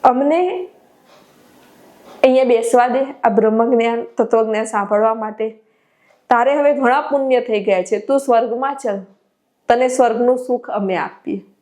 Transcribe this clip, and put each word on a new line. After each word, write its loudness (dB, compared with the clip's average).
અમને 0
અહીંયા 4
બેસવા 2
દે, -2
આ 4
બ્રહ્મજ્ઞાન, 0
તત્વજ્ઞાન 0
સાંભળવા -2
માટે. -8
તારે 2
હવે 2
ઘણા 2
પુણ્ય 0
થઈ -4
ગયા 0
છે, -4
તું 0
સ્વર્ગમાં -2
ચલ, -6
તને 2
સ્વર્ગનું 2
સુખ -6
અમે -4
આપીએ. -8